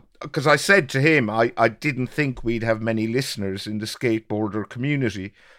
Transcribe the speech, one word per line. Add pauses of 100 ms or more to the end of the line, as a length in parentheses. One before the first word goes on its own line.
(320)
'cause
I
said
to
him,
I,
I
didn't
think
we'd
have
many
listeners
in
the
skateboarder
community, (260)